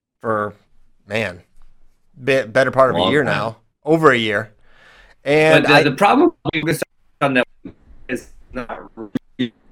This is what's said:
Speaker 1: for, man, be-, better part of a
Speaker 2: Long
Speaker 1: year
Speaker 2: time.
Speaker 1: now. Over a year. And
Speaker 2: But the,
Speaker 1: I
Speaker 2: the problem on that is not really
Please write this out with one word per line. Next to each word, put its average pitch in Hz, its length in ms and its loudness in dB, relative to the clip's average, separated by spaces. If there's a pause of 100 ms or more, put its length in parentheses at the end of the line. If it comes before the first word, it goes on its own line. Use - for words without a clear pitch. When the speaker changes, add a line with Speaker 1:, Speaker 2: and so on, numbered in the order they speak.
(220)
Speaker 1:
for, 104 320 -4 (540)
man, 101 340 -6 (800)
be-, 131 220 0
better 127 260 0
part 127 220 2
of 85 60 0
a - 20 0
Speaker 2:
Long 92 120 2
Speaker 1:
year 143 120 2
Speaker 2:
time. - 100 -2
Speaker 1:
now. 113 240 -6 (280)
Over 156 260 4
a 123 60 2
year. 110 360 -4 (720)
And 156 400 4
Speaker 2:
But - 60 0
the, 147 60 4
Speaker 1:
I 151 80 4
Speaker 2:
the 147 100 0
problem 247 400 2 (880)
on 135 140 -2
that 123 120 0 (600)
is 120 200 -8 (220)
not 113 380 -14 (480)
really 120 160 -6 (180)